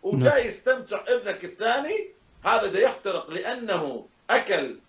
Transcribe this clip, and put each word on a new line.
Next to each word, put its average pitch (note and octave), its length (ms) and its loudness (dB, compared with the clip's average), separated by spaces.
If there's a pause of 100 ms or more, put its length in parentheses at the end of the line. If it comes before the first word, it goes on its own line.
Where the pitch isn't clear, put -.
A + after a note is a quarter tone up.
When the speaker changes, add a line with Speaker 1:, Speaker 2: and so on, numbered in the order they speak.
Speaker 1:
وجاي D4 360 4
Speaker 2:
نعم. A#3 80 -2
Speaker 1:
يستمتع B3 600 -4
ابنك G#3 380 -2
الثاني، C#4+ 600 -2 (380)
هذا G#3 220 2
ده F#3 120 -2
يحترق G3 500 0
لأنه F3 760 -4 (240)
أكل D#3+ 600 0